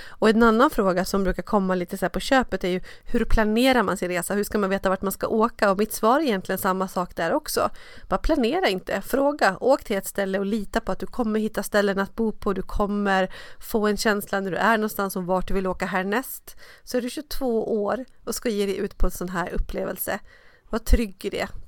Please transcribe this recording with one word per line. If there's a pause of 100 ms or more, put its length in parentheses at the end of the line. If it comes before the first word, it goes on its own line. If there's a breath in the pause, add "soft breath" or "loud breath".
Och
en
annan
fråga
som
brukar
komma
lite
så
här
på
köpet
är
ju, (240 loud breath)
hur
planerar
man
sin
resa?
Hur
ska
man
veta
vart
man
ska
åka?
Och
mitt
svar
är
egentligen
samma
sak
där
också. (380 loud breath)
Bara
planera
inte.
Fråga.
Åk
till
ett
ställe
och
lita
på
att
du
kommer
hitta
ställen
att
bo
på.
Du
kommer (260 loud breath)
få
en
känsla
när
du
är
någonstans
om
vart
du
vill
åka
härnäst. (280 loud breath)
Så
är
du
tjugotvå
år (200)
och
ska
ge
dig
ut
på
en
sån
här
upplevelse. (480 soft breath)
Var
trygg
i
det. (200)